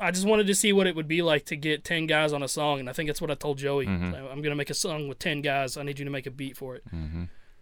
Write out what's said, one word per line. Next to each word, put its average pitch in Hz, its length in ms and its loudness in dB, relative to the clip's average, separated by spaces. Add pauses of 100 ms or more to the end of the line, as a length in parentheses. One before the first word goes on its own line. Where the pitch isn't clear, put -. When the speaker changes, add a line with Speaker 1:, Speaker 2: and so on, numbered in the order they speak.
Speaker 1:
I 180 100 2
just 185 160 0
wanted 214 200 6
to 196 80 4
see 208 180 4
what 196 140 8
it 175 100 0
would 160 120 -2
be 165 140 2
like 156 240 4
to 160 100 -6
get 151 280 -2
ten 160 220 0
guys 151 260 4
on 143 100 0
a 135 60 -4
song, 147 320 0
and 127 80 -8
I 123 60 -6
think 156 140 -2
that's 147 120 -2
what 156 100 -2
I 143 40 -2
told 143 240 -2
Joey. 139 280 0
Speaker 2:
Mm-hmm. 90 260 0
Speaker 1:
So, 135 200 -10
"I'm 139 100 -8
gonna 147 140 0
make 143 140 -2
a 143 40 -4
song 151 320 -2
with 135 120 -8
ten 147 240 -2
guys. 139 340 0
I 147 60 -8
need 143 160 -6
you 143 80 -6
to 139 40 -6
make 139 160 -6
a 135 40 -8
beat 135 260 -8
for 127 200 -10
it." - 100 -16
Speaker 2:
Mm-hmm. 82 380 -6 (380)